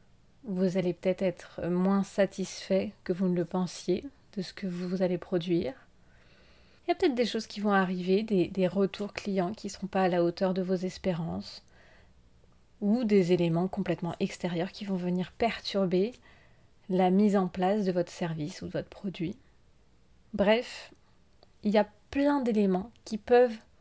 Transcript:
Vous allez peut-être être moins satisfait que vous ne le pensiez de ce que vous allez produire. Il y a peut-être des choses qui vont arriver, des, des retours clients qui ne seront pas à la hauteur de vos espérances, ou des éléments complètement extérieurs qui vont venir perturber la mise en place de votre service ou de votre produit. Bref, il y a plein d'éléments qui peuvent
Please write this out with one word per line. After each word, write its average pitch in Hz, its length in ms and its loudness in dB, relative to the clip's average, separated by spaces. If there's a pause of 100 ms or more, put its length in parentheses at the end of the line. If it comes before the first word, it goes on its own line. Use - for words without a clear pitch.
(460)
Vous 185 320 0
allez 180 160 0
peut-être 185 280 -2
être - 460 -4
moins 185 360 2
satisfait 190 880 -2 (120)
que 185 100 -2
vous 185 140 0
ne 180 80 2
le 175 100 0
pensiez 180 580 -4 (320)
de 202 60 -6
ce - 100 -8
que - 140 -10
vous 180 380 -4
allez 180 160 0
produire. 175 540 -2 (1120)
Il - 40 -4
y - 20 4
a 349 40 0
peut-être 349 200 2
des 233 120 2
choses 220 180 -4
qui - 140 -12
vont 208 120 0
arriver, 190 520 2
des, 202 240 2
des 185 200 0
retours 196 460 -2
clients 190 400 -2
qui - 140 -10
ne 196 40 -8
seront - 160 -10
pas 190 160 0
à 180 60 4
la 175 140 2
hauteur 175 320 0
de 190 80 -2
vos 185 100 -2
espérances, 180 920 -4 (1160)
ou 214 240 2
des 196 260 4
éléments 170 360 2
complètement 170 520 -4
extérieurs 180 520 -4
qui - 120 -12
vont 196 140 -4
venir 180 340 -2
perturber 196 840 0 (760)
la 185 220 4
mise 202 260 4
en 185 100 2
place 190 380 0
de 185 60 0
votre 175 200 -2
service 160 500 -6
ou 170 40 -10
de 175 60 -10
votre - 180 -6
produit. 180 480 -8 (960)
Bref, 214 580 0 (720)
il 208 80 2
y 214 60 6
a 208 100 4 (220)
plein 285 320 2
d'éléments 202 500 2 (140)
qui 214 140 -6
peuvent 240 380 4 (240)